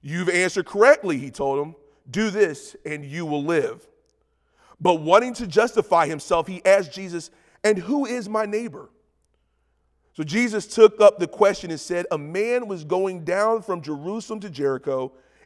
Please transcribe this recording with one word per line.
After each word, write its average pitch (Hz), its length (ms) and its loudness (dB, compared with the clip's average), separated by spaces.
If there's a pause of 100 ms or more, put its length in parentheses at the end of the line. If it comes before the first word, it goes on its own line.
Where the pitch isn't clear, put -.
"You've 170 300 -4
answered 180 340 0
correctly," 208 540 4
he 127 120 -10
told 139 300 -4
him. 160 160 -10 (340)
"Do 214 200 0
this, 185 440 0 (120)
and 151 180 -10
you 156 220 -8
will 147 180 -4
live." 147 420 -2 (920)
But 175 140 2
wanting 190 400 4
to 240 120 -8
justify 185 600 2
himself, 165 400 -2
he 185 180 -14
asked 185 280 2
Jesus, 175 380 -12 (320)
"And 208 140 2
who 254 300 -2
is 240 240 -6
my 220 160 -2
neighbor?" 208 420 -8 (1300)
So 156 80 -10
Jesus 208 440 -2
took 214 360 8
up 208 160 8
the 175 100 -2
question - 420 0
and 160 80 -8
said, 175 320 -6
"A 165 80 -2
man 214 480 -4
was 185 160 -10
going 180 420 -4
down 208 360 0
from 180 220 -8
Jerusalem 180 580 -10
to 202 80 -14
Jericho 135 640 -4 (340)